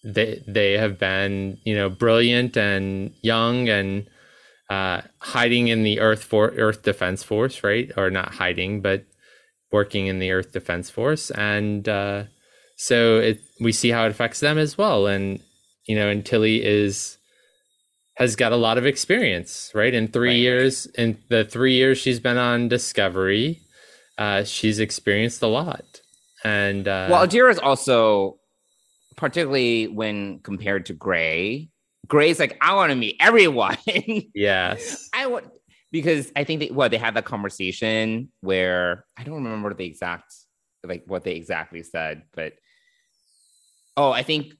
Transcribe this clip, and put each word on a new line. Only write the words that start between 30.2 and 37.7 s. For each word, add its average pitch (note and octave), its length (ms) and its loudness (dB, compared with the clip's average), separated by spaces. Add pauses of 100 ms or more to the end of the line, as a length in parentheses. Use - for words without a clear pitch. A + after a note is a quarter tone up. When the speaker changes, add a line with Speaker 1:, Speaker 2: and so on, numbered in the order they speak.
Speaker 2:
compared G2 480 -6
to G2 60 -10
Gray, F2+ 760 -4 (380)
Gray's D3+ 320 4
like, C#3+ 220 -2
"I E3+ 140 2
wanna E3 200 2
meet A2+ 240 -4
everyone." D#3 640 6
<laughs> G#3+ 500 -4
Speaker 1:
Yes. G2 800 -2
Speaker 2:
I C4 140 -4
want, B3 200 -6 (440)
because D#3 440 -2
I C#3+ 80 -2
think D#3 180 -4
they, D3+ 60 -4
what, B2+ 240 0
they A2+ 60 0
had A2+ 180 -2
that A2+ 100 -2
conversation A2 1040 -4 (120)